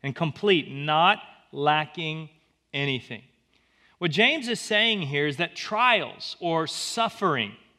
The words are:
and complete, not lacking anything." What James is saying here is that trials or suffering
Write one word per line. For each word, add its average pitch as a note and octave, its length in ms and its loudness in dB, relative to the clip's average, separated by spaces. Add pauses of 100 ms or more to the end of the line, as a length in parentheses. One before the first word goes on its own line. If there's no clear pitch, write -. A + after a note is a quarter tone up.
and - 140 -6
complete, E3+ 520 2
not D#3+ 540 2 (300)
lacking D#3 760 0 (460)
anything." C3 480 -4 (760)
What F3 120 0
James A#3+ 380 2
is A#3 100 -2
saying G#3+ 440 0
here C#3+ 260 -2
is C3+ 80 -4
that E3+ 180 -4
trials G#3+ 840 -2
or E3 260 0
suffering D3+ 880 -2 (240)